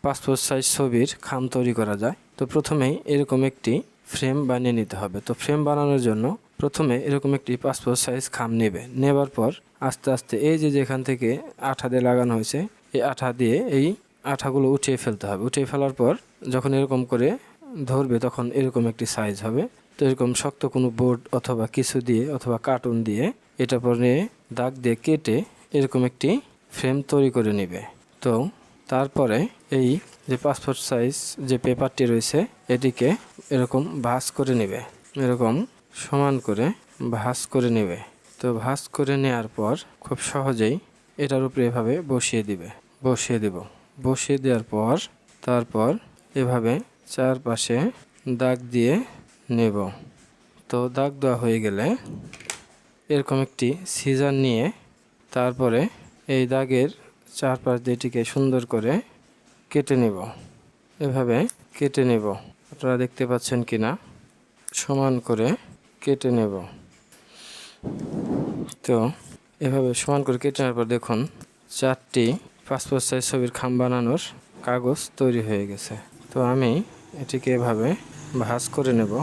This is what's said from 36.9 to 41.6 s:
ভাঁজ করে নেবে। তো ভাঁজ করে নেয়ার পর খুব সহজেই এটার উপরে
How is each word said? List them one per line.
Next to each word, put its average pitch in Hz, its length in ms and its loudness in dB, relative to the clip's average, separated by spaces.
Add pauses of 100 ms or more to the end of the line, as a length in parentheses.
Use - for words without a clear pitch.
ভাঁজ 120 240 -2 (140)
করে 123 240 4
নেবে। 92 200 0 (420)
তো 127 80 -2 (140)
ভাঁজ 131 200 -2 (140)
করে 139 180 0 (100)
নেয়ার 120 240 0 (100)
পর 110 160 0 (300)
খুব - 140 -6 (120)
সহজেই 131 460 0 (420)
এটার 139 300 0
উপরে 127 220 0